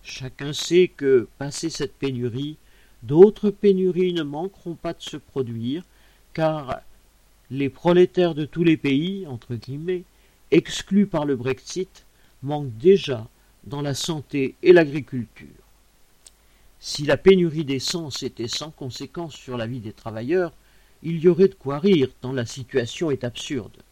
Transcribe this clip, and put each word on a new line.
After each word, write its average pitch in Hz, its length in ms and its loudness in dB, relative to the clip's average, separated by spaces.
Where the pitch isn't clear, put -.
Chacun 143 520 -12
sait 175 340 -2
que, 143 400 0
passé 143 300 -8
cette 147 260 -10
pénurie, 131 600 -8
d'autres 185 460 6
pénuries 185 640 2
ne 170 100 -2
manqueront 160 520 -10
pas 170 180 -10
de - 80 -18
se - 160 -14
produire, 123 680 -6
car 156 480 -2
les 139 180 -2
prolétaires 180 640 2
de 151 100 -4
tous 160 180 -4
les 165 140 4
pays, 165 500 -2
entre 120 280 -10
guillemets, 160 480 -8
exclus 190 540 2
par 156 200 -4
le 143 100 0
Brexit, 131 720 -8
manquent 139 340 -6
déjà 131 500 4
dans 143 160 -8
la 143 120 -4
santé 139 720 -4
et 175 80 8
l'agriculture. 139 760 2
Si - 240 -8
la 143 140 2
pénurie 170 480 4
d'essence 139 580 -6
était 120 240 -8
sans 151 240 -8
conséquence 139 640 -12
sur 123 220 -12
la 113 100 -6
vie 123 140 -8
des 104 100 -12
travailleurs, 127 640 -4
il 165 160 -4
y 160 80 4
aurait 180 220 6
de 190 60 -4
quoi 139 240 -6
rire, 160 280 4
tant 123 100 -8
la 127 140 -2
situation 127 680 -4
est 127 140 -4
absurde. 113 680 -10